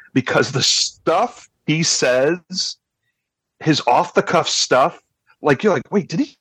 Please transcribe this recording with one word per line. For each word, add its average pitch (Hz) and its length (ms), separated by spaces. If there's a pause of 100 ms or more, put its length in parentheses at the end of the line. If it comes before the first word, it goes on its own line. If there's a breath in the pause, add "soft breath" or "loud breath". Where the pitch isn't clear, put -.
(140)
because 139 380
the 131 120
stuff - 840 (200)
he 156 160
says, 151 920 (880)
his 147 260
off-the-cuff 160 600
stuff, - 500 (420 soft breath)
like, 143 220
you're 202 100
like, 135 180
"Wait, 175 180
did 175 120
he - 200